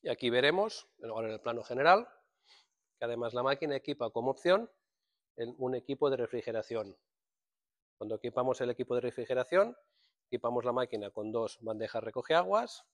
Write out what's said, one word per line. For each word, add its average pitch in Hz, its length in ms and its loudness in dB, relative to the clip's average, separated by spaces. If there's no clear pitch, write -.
Y - 80 -6
aquí 120 200 0
veremos, 151 580 2
ahora 113 240 -4
en 110 60 -6
el 110 80 -10
plano 117 220 -4
general, 165 440 6
que 117 80 -4
además 117 280 -2
la 123 100 -2
máquina 139 320 0
equipa 131 360 -4
como 120 200 -2
opción 190 380 2
el, 117 220 -6
un 131 180 -2
equipo 139 340 0
de 131 80 0
refrigeración. 113 800 -4
Cuando 107 180 -6
equipamos 123 460 0
el 123 80 0
equipo 123 260 -2
de 123 60 0
refrigeración, 131 760 0
equipamos 120 360 -2
la 123 80 0
máquina 113 380 -2
con 107 220 -6
dos 113 300 -2
bandejas 110 420 -4
recogeaguas 180 920 0